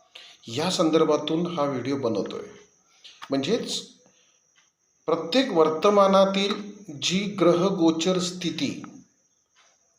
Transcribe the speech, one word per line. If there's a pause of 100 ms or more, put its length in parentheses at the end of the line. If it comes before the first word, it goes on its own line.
(480)
या
संदर्भातून
हा
व्हिडिओ
बनवतोय. (840)
म्हणजेच (1160)
प्रत्येक
वर्तमानातील (300)
जी (200)
ग्रह
गोचर
स्थिती (1160)